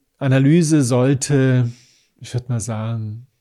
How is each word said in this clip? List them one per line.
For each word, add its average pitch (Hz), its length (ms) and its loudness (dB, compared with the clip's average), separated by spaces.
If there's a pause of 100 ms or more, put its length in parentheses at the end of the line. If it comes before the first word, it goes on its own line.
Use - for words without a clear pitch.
(180)
Analyse 143 680 2
sollte, 127 880 0 (480)
ich - 140 -18
würd 127 160 -6
mal 120 100 -4
sagen, 110 680 -8 (140)